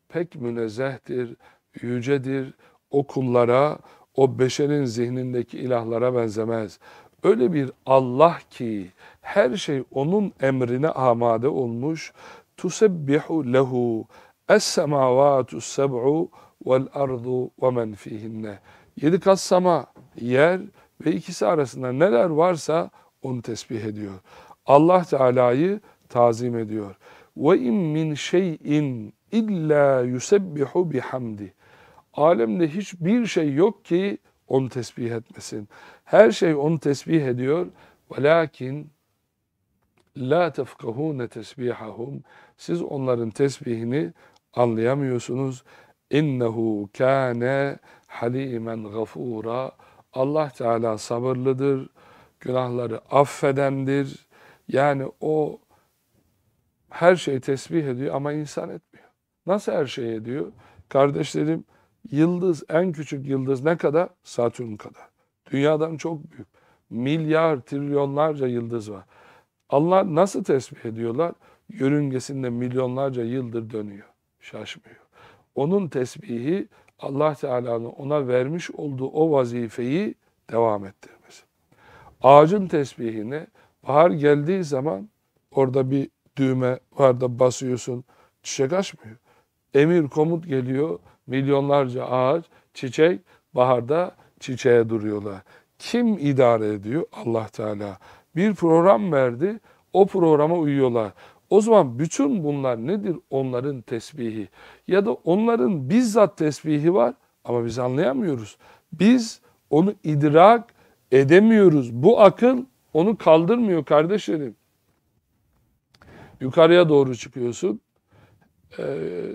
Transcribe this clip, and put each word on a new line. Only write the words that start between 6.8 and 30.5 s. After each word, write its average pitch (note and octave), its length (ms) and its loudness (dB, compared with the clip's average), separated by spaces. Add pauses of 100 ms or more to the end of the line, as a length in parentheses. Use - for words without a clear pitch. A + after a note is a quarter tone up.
Öyle A3 300 4
bir C#3 180 -2 (160)
Allah C3+ 520 4 (120)
ki G#2 400 -8 (300)
her A3 360 -2
şey C#3+ 340 -6
onun E3+ 500 -2
emrine C3 480 -2
amade A#2+ 600 0
olmuş. C3+ 640 -4 (440)
Tusebbihu D#3 960 0
lehu B2 540 0 (420)
es-semavatu C#3 1120 2
seb'u C#3 680 -2 (360)
vel C3 280 2
ardu B2+ 520 -4
ve - 240 -2
men A#2 220 -2
fihinne. G#2+ 640 -12 (440)
Yedi E3+ 180 2
kat F#3+ 200 4
sema, F3+ 460 2 (340)
yer C#3 400 2 (460)
ve D#3+ 60 2
ikisi F#3 340 -6
arasında C3+ 460 -2
neler E3+ 340 2
varsa E3 640 -2 (320)
onu B2+ 200 -8
tesbih A2+ 420 -10
ediyor. G#2 300 -10 (520)
Allah E3 380 6
Teala'yı C3 760 2 (280)
tazim A#2+ 500 0
ediyor. G#2+ 380 -8 (400)
Ve D#3 220 2
in B3 160 -2
min D#3 400 -2
şey'in D3 1000 -4 (180)
illa D#3 680 2
yusebbihu D3 920 -2